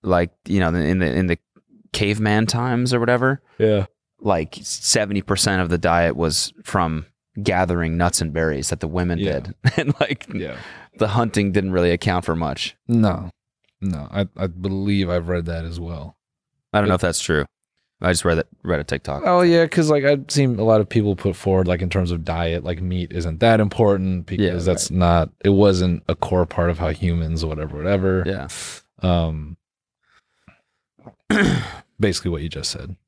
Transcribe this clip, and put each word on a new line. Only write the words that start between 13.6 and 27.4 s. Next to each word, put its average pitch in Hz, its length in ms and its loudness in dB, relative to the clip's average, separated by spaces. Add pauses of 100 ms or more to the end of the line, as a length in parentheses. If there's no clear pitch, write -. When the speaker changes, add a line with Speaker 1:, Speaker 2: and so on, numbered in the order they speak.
Speaker 2:
No. 82 280 -6
I, 98 160 -2 (100)
I 95 120 -4
believe 95 600 -2
I've 87 180 -2
read 87 180 -2
that 82 200 -6
as 82 120 -10
well. 82 380 -12 (560)
Speaker 1:
I 104 60 2
don't 101 80 2
Speaker 2:
But - 20 2
Speaker 1:
know 95 80 4
if 87 60 -2
that's 85 180 -2
true. 76 240 0 (560)
I 90 120 2
just 85 120 -2
read 85 140 2
it, - 100 -4 (140)
read 80 180 -2
a 73 40 -6
TikTok. - 420 -6
Speaker 2:
Oh, 180 160 4
yeah, 170 240 4
'cause, 156 240 0
like, 143 140 2
I've 143 260 0
seen 131 280 2
a 107 60 0
lot 110 160 6
of 101 80 -2
people 104 260 2
put 92 220 -2
forward, 95 320 2
like, 90 140 0
in 92 80 -2
terms 90 200 0
of 85 140 -4
diet, 85 400 -2
like, 85 180 -6
meat 90 300 -4
isn't 82 280 -4
that 113 200 6
important 95 680 2
because 90 400 0
Speaker 1:
Yeah, 92 60 4
Speaker 2:
that's - 180 -2
Speaker 1:
right. 92 80 0
Speaker 2:
not, 85 320 4 (140)
it 98 60 6
wasn't 92 580 4
a 85 60 0
core 90 320 0
part 85 240 0
of 80 80 -4
how 87 100 -2
humans, 82 560 -2